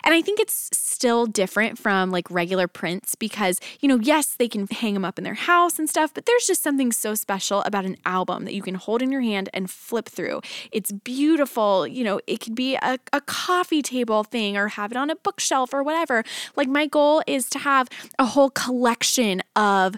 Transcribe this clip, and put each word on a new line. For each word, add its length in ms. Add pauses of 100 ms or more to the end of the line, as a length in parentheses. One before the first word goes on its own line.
And 100
I 80
think 180
it's 320
still 540
different 540
from, 320
like, 180
regular 380
prints 480
because, 440 (200)
you 100
know, 100
yes, 360
they 120
can 200
hang 280
'em 80
up 140
in 60
their 100
house 460
and 100
stuff, 240
but 140
there's 180
just 160
something 300
so 240
special 480
about 200
an 220
album 400
that 80
you 80
can 140
hold 260
in 100
your 100
hand 340
and 160
flip 360
through. 320 (320)
It's 200
beautiful. 960
You 160
know, 240
it 140
could 120
be 220
a, 240 (120)
a 100
coffee 600
table 420
thing 320
or 120
have 240
it 60
on 120
a 60
bookshelf 580
or 80
whatever. 420 (320)
Like, 140
my 160
goal 400
is 240
to 100
have 300 (300)
a 60
whole 260
collection 920 (140)
of 420